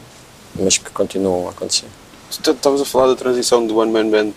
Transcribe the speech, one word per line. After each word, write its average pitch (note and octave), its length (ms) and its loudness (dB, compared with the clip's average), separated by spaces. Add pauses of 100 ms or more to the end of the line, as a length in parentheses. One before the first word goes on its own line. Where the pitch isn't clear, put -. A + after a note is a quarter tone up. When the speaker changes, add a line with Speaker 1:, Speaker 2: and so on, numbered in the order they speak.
(560)
Speaker 1:
mas F#2+ 220 0
que - 140 -14
continuam F#2+ 560 -2
a F2+ 40 -8
acontecer. - 340 -6 (460)
Speaker 2:
Tu - 100 -12
t-, D#3 100 2
estavas C#3 300 2
a C3+ 40 -2
falar C3 220 2
da C3 80 2
transição B2 500 2
do A2 120 -2
one A2+ 140 2
man A2 180 2
band G#2+ 280 2